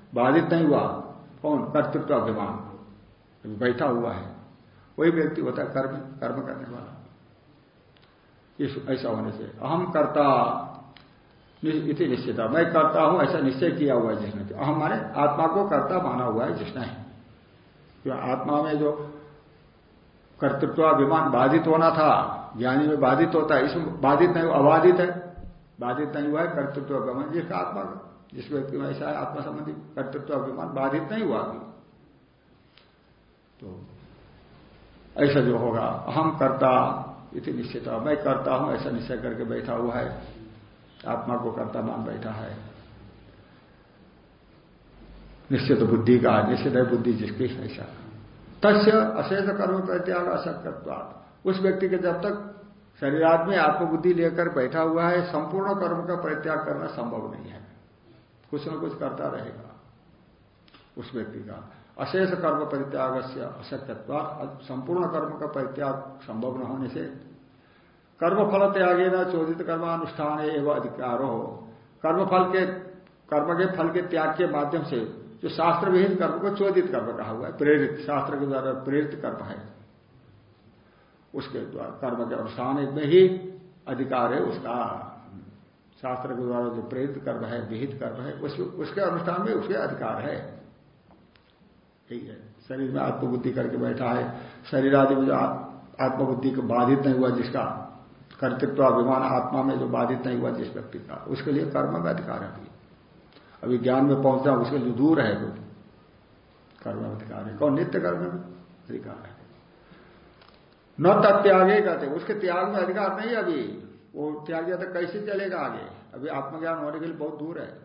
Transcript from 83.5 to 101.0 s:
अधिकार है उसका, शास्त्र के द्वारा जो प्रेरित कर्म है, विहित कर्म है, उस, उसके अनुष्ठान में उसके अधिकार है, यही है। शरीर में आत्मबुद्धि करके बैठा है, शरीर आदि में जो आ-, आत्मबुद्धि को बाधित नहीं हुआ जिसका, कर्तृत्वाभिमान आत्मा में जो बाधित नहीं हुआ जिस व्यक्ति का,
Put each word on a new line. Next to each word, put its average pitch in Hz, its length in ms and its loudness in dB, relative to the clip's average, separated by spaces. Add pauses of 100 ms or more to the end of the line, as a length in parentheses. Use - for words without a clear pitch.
अधिकार 123 440 0
है 143 80 0
उसका, - 680 -4 (920)
शास्त्र 127 260 -6
के 127 140 -6
द्वारा 120 220 -2
जो 113 180 -4
प्रेरित 131 420 -6
कर्म 117 200 -4
है, 110 240 -6
विहित 113 340 -6
कर्म 120 200 -8
है, 147 100 -8
उस, 147 280 -6
उसके 175 400 -8
अनुष्ठान 175 420 -2
में 220 120 0
उसके 196 200 -2
अधिकार 113 480 -4
है, - 380 -8 (1500)
यही 120 140 -10
है। 107 100 -16 (320)
शरीर 131 220 -4
में 139 100 -4
आत्मबुद्धि 127 520 -2
करके 123 240 -2
बैठा 123 340 -2
है, 123 300 -2 (300)
शरीर 139 260 6
आदि 135 180 6
में 135 120 4
जो - 80 2
आ-, - 300 0 (360)
आत्मबुद्धि 131 500 0
को 131 120 -2
बाधित 123 360 4
नहीं 135 160 4
हुआ 127 160 4
जिसका, 120 480 -2 (640)
कर्तृत्वाभिमान 131 800 4
आत्मा 131 400 0
में 131 160 0
जो 131 100 -2
बाधित 120 380 -2
नहीं 123 140 -2
हुआ 123 100 -2
जिस - 240 -6
व्यक्ति - 240 -10
का, - 300 -14